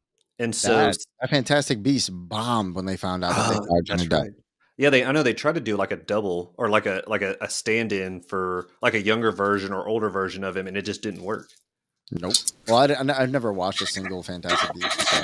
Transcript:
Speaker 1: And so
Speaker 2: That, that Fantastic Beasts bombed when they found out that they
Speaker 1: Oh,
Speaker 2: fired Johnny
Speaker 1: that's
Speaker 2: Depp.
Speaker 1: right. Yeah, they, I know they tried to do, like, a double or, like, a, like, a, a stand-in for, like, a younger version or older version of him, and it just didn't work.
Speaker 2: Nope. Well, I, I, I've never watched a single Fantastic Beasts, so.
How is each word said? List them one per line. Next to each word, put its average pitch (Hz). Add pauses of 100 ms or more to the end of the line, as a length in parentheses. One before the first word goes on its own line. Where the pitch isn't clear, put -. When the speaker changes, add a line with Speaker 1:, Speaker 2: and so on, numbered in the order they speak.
(400)
Speaker 1:
And 117
so -
Speaker 2:
That, 101 (240)
that 131
Fantastic 139
Beasts 131
bombed 101
when 92
they 95
found 92
out 87
that 110
they 107
Speaker 1:
Oh, 101
Speaker 2:
fired 87
Johnny 90
Speaker 1:
that's 78
Speaker 2:
Depp. -
Speaker 1:
right. - (460)
Yeah, 139
they, 131
I 127
know 151
they 123
tried 151
to 165
do, 107
like, 98
a 95
double 90
or, 117
like, 107
a, 95
like, 104
a, 95
a 98
stand-in 101
for, 90 (120)
like, 120
a 110
younger 110
version 98
or 95
older 110
version 95
of 92
him, 95
and 95
it 101
just 101
didn't 90
work. 101 (600)
Speaker 2:
Nope. 90 (340)
Well, 117
I, 135
I, 139
I've 127
never 120
watched 95
a 95
single 95
Fantastic 90
Beasts, -
so. -